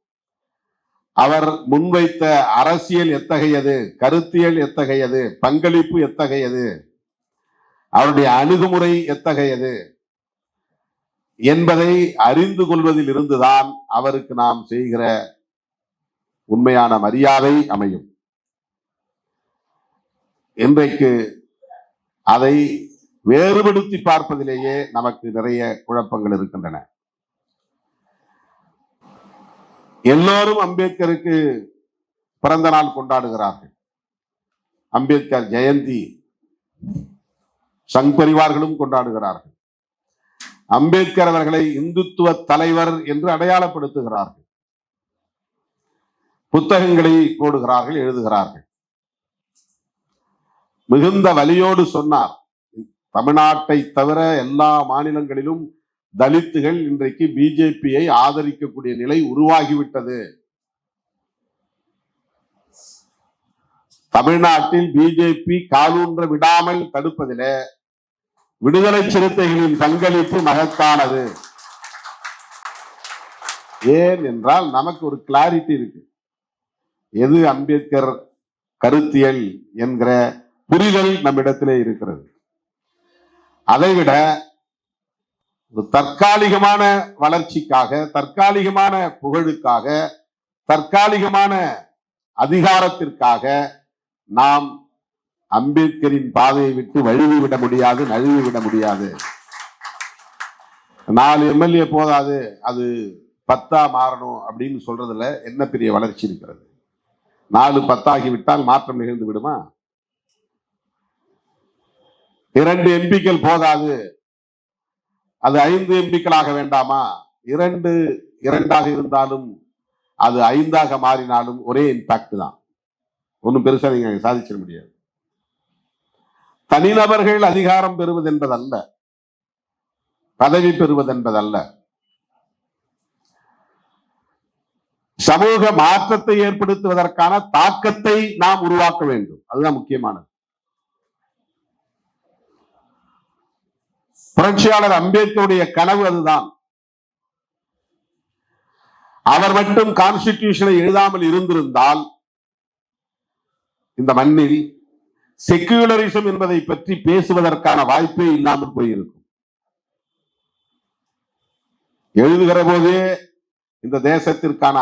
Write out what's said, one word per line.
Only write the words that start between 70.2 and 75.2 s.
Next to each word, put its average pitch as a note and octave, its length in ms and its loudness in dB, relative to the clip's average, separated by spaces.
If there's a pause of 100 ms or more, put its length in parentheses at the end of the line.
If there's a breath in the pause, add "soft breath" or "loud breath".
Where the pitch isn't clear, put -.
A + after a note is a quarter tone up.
மகத்தானது. D3 760 0 (2750)
ஏன் F3 320 2
என்றால் C3+ 400 0
நமக்கு D#3 360 -4
ஒரு C#3 200 -6